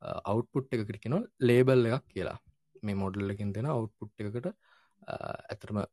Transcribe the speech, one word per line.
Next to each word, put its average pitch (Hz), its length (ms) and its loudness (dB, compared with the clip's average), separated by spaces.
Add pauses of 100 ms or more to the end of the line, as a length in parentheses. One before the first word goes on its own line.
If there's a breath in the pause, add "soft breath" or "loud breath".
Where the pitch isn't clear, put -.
අ, - 60 -14 (180)
අවුට්පුට් 120 480 -2
එකකට 110 240 -4
කියනවා 160 260 -2 (180)
ලේබල් 127 440 8
එකක් 117 220 0
කියලා. - 300 -6 (460)
මේ 104 100 -2
මොඩල් 98 360 -2
එකකින් 101 240 -4
දෙන 110 120 -4
අවුට්පුට් 113 520 -4
එකකට, 110 300 -6 (540 soft breath)
අ, - 120 -12 (300)
ඇත්තටම - 380 -6 (120)